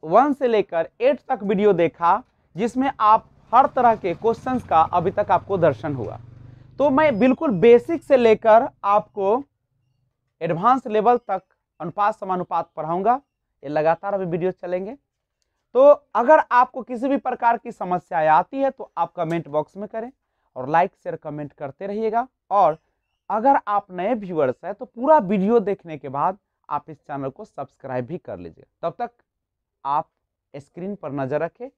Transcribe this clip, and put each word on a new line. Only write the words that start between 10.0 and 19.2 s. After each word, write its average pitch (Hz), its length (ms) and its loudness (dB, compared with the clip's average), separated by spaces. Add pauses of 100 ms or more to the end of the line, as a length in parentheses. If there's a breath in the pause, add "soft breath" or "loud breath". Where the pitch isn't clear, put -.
एडवांस 196 460 0
लेवल 220 320 2
तक 190 220 -8 (380)
अनुपात 202 360 -4
समानुपात 180 600 -6
पढ़ाऊंगा। 175 360 -2 (500)
ये 135 60 -12
लगातार 160 440 -2
अभी 190 140 -4
वीडियो 175 260 -4
चलेंगे। 185 420 -8 (800)
तो 269 140 8 (260)
अगर 285 360 6
आपको 254 320 0
किसी 240 240 -8
भी 269 120 0
प्रकार - 380 -2
की - 140 -12
समस्याएं 175 580 -4
आती 175 280 2
है 269 120 0
तो - 280 -16
आप 170 160 -4
कमेंट 165 360 -6